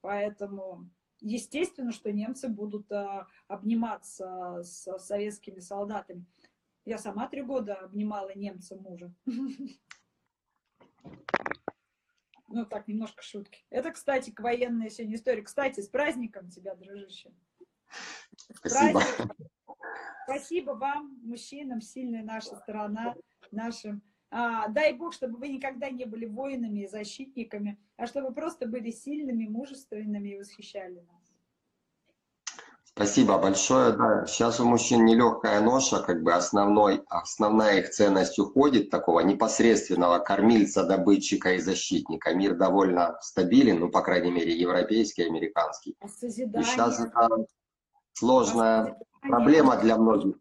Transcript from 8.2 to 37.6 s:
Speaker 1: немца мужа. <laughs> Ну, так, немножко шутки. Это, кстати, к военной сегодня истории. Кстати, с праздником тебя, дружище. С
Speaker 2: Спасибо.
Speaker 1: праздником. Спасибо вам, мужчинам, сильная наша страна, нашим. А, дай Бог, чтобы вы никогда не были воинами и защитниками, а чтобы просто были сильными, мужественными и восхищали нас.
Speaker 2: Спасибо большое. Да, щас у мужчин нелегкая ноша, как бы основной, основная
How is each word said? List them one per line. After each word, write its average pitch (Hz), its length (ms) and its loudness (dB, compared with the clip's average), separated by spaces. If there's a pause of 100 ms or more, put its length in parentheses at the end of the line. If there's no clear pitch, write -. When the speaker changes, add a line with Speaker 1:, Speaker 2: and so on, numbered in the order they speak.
Speaker 1:
немца 196 420 -14
мужа. 175 360 -20 (120)
<laughs> 262 540 -10 (2750)
Ну, 220 160 -8
так, 208 220 -14
немножко 214 360 -12
шутки. - 480 -20
Это, 294 200 -8
кстати, 262 400 -6
к - 100 -20
военной 233 500 -4
сегодня 220 240 -12
истории. 226 260 -4
Кстати, 269 400 -6
с 202 60 -12
праздником 240 600 -6
тебя, 180 260 -14
дружище. 190 560 -20 (1080)
С - 220 -20
Speaker 2:
Спасибо. - 400 2
Speaker 1:
праздником. - 360 -4 (880)
Спасибо 277 460 -6
вам, 269 520 -8
мужчинам, 240 580 -12
сильная 233 420 -10
наша 220 320 -12
страна, 214 600 -8 (360)
нашим. 214 500 -10 (280)
А, 226 400 -4
дай 294 240 0
Бог, 302 200 -10
чтобы 240 260 -10
вы 285 100 -10
никогда 269 400 -10
не 247 160 -10
были 226 200 -10
воинами 233 560 -8
и 196 60 -10
защитниками, 208 920 -12 (180)
а 240 100 -8
чтобы 262 260 -8
просто 302 340 -8
были 226 240 -8
сильными, 254 560 -8
мужественными 214 840 -10
и 196 100 -14
восхищали 190 600 -16
нас. - 320 -20 (1500)
Speaker 2:
Спасибо 101 540 4
большое. 113 540 4
Да, 110 340 2
щас 117 320 0
у 123 60 2
мужчин 117 400 6
нелегкая 113 560 6
ноша, 117 400 2
как 85 220 -2
бы 85 100 4
основной, 101 760 4
основная 104 720 2